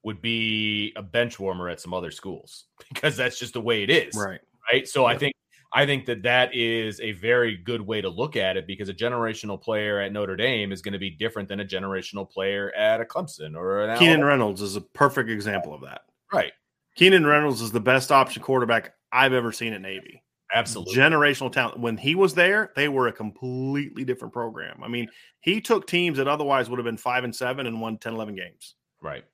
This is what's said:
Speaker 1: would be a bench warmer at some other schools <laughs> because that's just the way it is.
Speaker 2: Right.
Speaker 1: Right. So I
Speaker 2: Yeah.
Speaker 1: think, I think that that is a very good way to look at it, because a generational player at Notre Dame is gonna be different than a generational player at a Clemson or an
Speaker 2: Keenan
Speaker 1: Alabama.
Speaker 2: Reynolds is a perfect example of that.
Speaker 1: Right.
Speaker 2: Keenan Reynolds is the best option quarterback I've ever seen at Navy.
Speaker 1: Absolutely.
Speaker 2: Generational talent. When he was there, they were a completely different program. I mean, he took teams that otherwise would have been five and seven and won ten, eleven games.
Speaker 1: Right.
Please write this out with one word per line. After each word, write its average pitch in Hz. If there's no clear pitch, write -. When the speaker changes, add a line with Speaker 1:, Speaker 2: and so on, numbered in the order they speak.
Speaker 1:
would 107
be 107
a 107
bench 117
warmer 90
at 85
some 87
other 87
schools -
<laughs> -
because 143
that's 127
just -
the 120
way 110
it 101
is. 160
Speaker 2:
Right. 98
Speaker 1:
Right. 131
So 135
I 120
Speaker 2:
Yeah. 117
Speaker 1:
think, 139
I 143
think 139
that 113
that 123
is 113
a 110
very 113
good 110
way 107
to 95
look 110
at 95
it, 90
because 95
a 98
generational 110
player 104
at 98
Notre 101
Dame 110
is 95
gonna 101
be 98
different 101
than 98
a 104
generational 95
player 98
at 110
a 117
Clemson 78
or 95
an 113
Speaker 2:
Keenan 165
Speaker 1:
Alabama. 143
Speaker 2:
Reynolds 107
is 98
a 101
perfect 131
example 101
of 71
that. 67
Speaker 1:
Right. 104
Speaker 2:
Keenan 180
Reynolds 147
is 113
the 117
best 127
option 135
quarterback 117
I've 131
ever 120
seen 113
at 98
Navy. 95
Speaker 1:
Absolutely. 104
Speaker 2:
Generational 143
talent. 120
When 117
he 135
was 185
there, 190
they 143
were 131
a 110
completely 127
different 123
program. 117
I -
mean, 120
he 202
took 214
teams 175
that 135
otherwise 139
would 123
have 120
been 117
five 123
and 117
seven 127
and 113
won 110
ten, 113
eleven 107
games. -
Speaker 1:
Right. 71